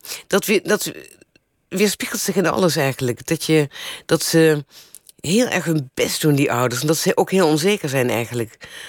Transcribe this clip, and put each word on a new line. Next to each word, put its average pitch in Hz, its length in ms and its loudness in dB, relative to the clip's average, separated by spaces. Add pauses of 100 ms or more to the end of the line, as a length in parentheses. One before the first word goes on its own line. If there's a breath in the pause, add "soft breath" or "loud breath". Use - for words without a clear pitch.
(260 loud breath)
dat 196 180 0
weer, 240 180 0
dat 185 300 -2 (760)
weerspiegelt 202 520 -2
zich 190 140 -4
in 180 120 2
alles 165 300 2
eigenlijk. 135 500 -2
Dat - 180 -4
je, 156 240 2 (380 loud breath)
dat - 160 0
ze 160 420 4 (560 loud breath)
heel 214 280 2
erg - 160 -2
hun 156 300 0
best - 260 -2
doen, 151 140 4
die 139 180 2
ouders, 123 280 0
en 151 60 -2
dat 156 120 2
ze - 180 0
ook 190 140 0
heel 185 180 4
onzeker 160 400 0
zijn 127 220 0
eigenlijk. 113 460 -4 (320 loud breath)